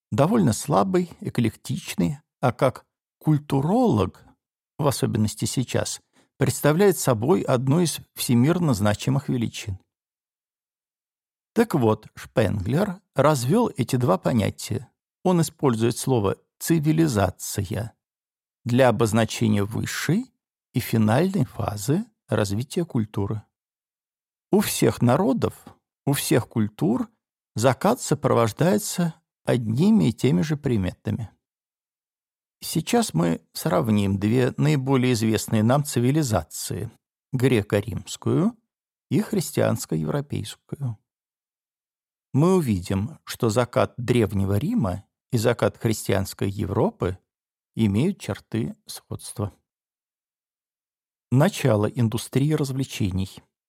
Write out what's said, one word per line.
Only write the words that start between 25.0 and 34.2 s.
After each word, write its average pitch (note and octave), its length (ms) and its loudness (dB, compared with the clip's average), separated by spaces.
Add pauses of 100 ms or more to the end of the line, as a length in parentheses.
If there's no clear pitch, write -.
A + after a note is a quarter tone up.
народов, E3 520 2 (520)
у C#3 80 2
всех C#3 340 0
культур D#3+ 600 -2 (460)
закат C3+ 460 2
сопровождается D3 1120 0 (320)
одними C3 600 2
и B2 80 2
теми D#3 280 0
же D3+ 160 -2
приметами. G#2+ 720 -4 (1300)
Сейчас - 520 -2
мы E3 380 0
сравним G#2+ 640 0
две A#2+ 400 2